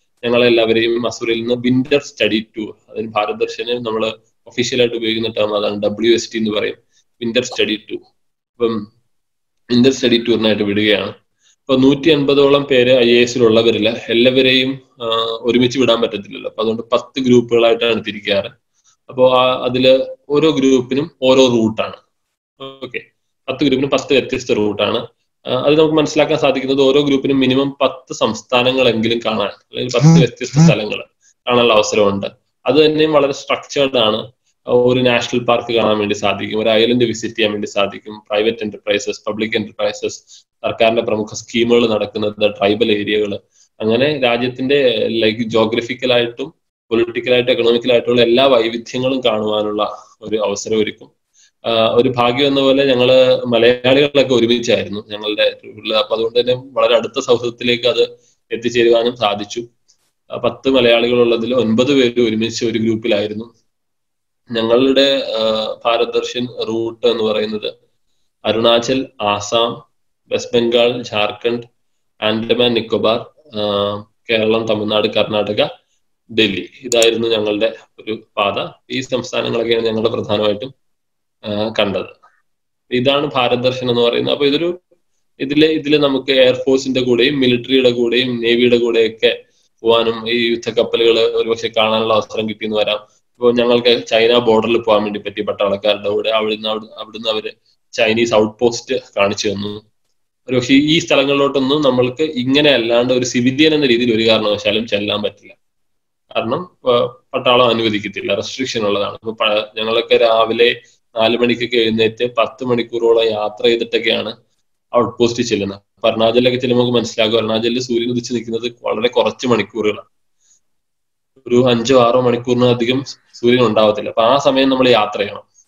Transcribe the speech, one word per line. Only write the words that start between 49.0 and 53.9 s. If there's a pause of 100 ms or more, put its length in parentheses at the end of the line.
കാണുവാനുള്ള (200)
ഒരു
അവസരം
ഒരുക്കും. (560)
ആ,
ഒരു
ഭാഗ്യം
എന്ന
പോലെ
ഞങ്ങള്
മലയാളികളൊക്കെ